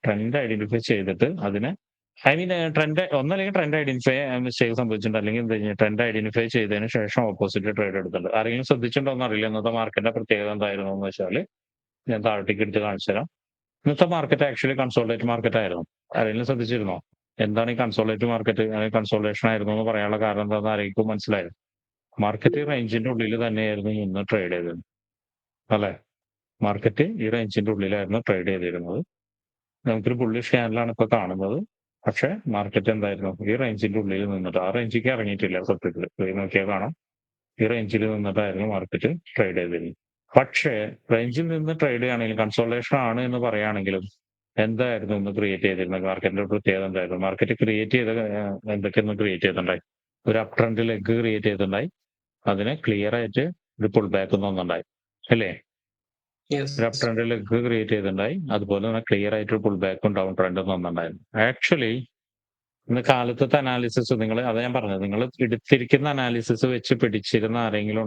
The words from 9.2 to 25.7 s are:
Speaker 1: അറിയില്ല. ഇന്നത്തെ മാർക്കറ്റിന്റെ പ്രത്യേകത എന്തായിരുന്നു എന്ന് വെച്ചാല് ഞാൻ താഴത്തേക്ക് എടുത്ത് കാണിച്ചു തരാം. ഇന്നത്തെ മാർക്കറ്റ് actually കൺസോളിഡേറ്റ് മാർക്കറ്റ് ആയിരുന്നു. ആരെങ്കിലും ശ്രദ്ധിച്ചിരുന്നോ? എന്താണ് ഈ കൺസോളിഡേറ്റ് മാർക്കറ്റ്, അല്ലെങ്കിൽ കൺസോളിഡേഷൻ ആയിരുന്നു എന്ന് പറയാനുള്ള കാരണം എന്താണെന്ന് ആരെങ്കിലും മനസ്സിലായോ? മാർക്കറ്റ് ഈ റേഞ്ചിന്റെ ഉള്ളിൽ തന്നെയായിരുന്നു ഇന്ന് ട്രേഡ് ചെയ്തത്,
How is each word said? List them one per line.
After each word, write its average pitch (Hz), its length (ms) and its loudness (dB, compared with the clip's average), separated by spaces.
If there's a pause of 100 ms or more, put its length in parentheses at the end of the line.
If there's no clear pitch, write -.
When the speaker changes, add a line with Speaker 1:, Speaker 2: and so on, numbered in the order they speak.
Speaker 1:
അറിയില്ല. 107 240 0
ഇന്നത്തെ 110 260 0
മാർക്കറ്റിന്റെ 110 400 0
പ്രത്യേകത 104 380 0
എന്തായിരുന്നു 98 400 -2
എന്ന് 98 140 -4
വെച്ചാല് 101 320 -2 (720)
ഞാൻ 110 160 0
താഴത്തേക്ക് 101 380 0
എടുത്ത് 104 220 0
കാണിച്ചു 98 240 -4
തരാം. 113 160 0 (580)
ഇന്നത്തെ 147 300 4
മാർക്കറ്റ് 147 340 2
actually 131 320 0
കൺസോളിഡേറ്റ് 117 500 0
മാർക്കറ്റ് 113 300 2
ആയിരുന്നു. 87 240 -2 (320)
ആരെങ്കിലും 113 320 0
ശ്രദ്ധിച്ചിരുന്നോ? 113 480 -2 (420)
എന്താണ് 110 360 0
ഈ - 60 -2
കൺസോളിഡേറ്റ് 110 520 2
മാർക്കറ്റ്, 110 300 0 (120)
അല്ലെങ്കിൽ 107 240 -2
കൺസോളിഡേഷൻ 107 520 0
ആയിരുന്നു 107 240 0
എന്ന് 110 140 0
പറയാനുള്ള 104 380 0
കാരണം 104 200 0
എന്താണെന്ന് 107 280 0
ആരെങ്കിലും 104 380 0
മനസ്സിലായോ? 98 380 -2 (640)
മാർക്കറ്റ് 107 440 2
ഈ 147 100 -4
റേഞ്ചിന്റെ 117 420 -2
ഉള്ളിൽ 113 220 0 (120)
തന്നെയായിരുന്നു 107 440 -2 (140)
ഇന്ന് 95 160 -2 (100)
ട്രേഡ് 92 240 0
ചെയ്തത്, 85 240 -4 (960)